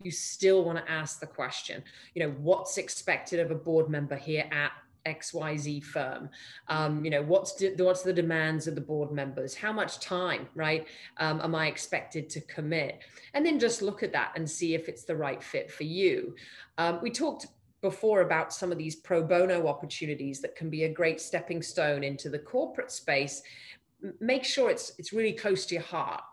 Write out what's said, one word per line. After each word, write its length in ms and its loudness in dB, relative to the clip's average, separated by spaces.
you 100 -8
still 520 4
wanna 240 -2
ask 320 -4
the 80 -10
question, 560 -6
you 80 0
know, 140 -2
what's 400 2
expected 640 -2
of 100 0
a 40 -2
board 340 4
member 260 -2
here 380 -2
at 180 0
X 300 -6
Y 240 -2
Z 240 -4
firm? 480 -6
Um, 360 2
you 60 0
know, 140 4
what's 320 4
the, 240 2
what's 240 6
the 100 2
demands 540 2
of 80 -2
the 60 -4
board 300 -2
members? 440 -4
How 180 -2
much 260 -2
time, 540 -2
right, 340 0
um, 240 0
am 140 0
I 100 2
expected 640 -4
to 120 -8
commit? 580 -2
And 100 4
then 140 4
just 240 2
look 220 -2
at 80 -2
that 240 0
and 120 -4
see 280 0
if 120 -4
it's 160 -10
the 120 -2
right 260 -2
fit 300 -6
for 140 -6
you. 500 2
Um, 240 2
we 80 -2
talked 380 -2
before 400 4
about 320 2
some 180 -2
of 60 -2
these 180 -4
pro 280 0
bono 420 4
opportunities 760 -4
that 140 -6
can 140 -6
be 140 0
a 100 2
great 260 2
stepping 440 -4
stone 400 2
into 260 -4
the 80 -4
corporate 540 -4
space. 500 0
M-, 160 -8
make 240 2
sure 260 4
it's, 300 -2
it's 140 -10
really 200 2
close 320 0
to 80 -4
your 100 -2
heart, 380 -4